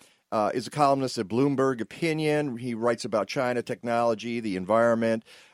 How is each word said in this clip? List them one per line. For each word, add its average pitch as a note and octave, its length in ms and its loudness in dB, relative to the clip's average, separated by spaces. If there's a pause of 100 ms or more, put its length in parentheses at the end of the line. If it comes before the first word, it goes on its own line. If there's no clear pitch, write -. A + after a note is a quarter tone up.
(320)
uh, G#2+ 220 0
is A#2+ 140 -6
a - 20 -14
columnist C3+ 480 2
at A2 100 -2
Bloomberg C3 540 0
Opinion. D3+ 760 -2
He A#2+ 180 -6
writes A#2 300 0
about G#2 240 0
China, B2 340 -2
technology, A#2 760 -2
the G#2+ 160 -4
environment. A2+ 680 2 (300)